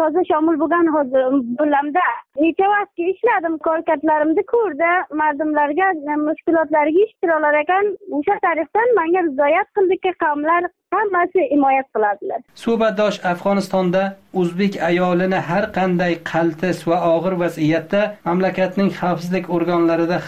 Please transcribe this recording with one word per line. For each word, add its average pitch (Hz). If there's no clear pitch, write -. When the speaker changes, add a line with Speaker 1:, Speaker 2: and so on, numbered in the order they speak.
Speaker 1:
toza 320
shomil 320
bo'lgan 330
hozir, 269
bilamda. 294
Necha 339
vaqtga 392
ishladim, 381
ko'rkatlarimni 320
ko'rdi, 339
mardumlarga, 302
mushkulotlarga 311
ish -
kira 330
olar 294
ekan, 370
o'sha 392
tarafdan 339
menga 349
rizoyat 294
qildiki, 370
qavmlar 311
hammasi 370
himoyat 269
qiladilar. 214
Speaker 2:
Suhbatdosh 214
Afg'onistonda 190
o'zbek 180
ayolini 180
har 196
qanday 180
qaltis 165
va 175
og'ir 175
vaziyatda 160
mamlakatning 185
xavfsizlik 175
organlarida 170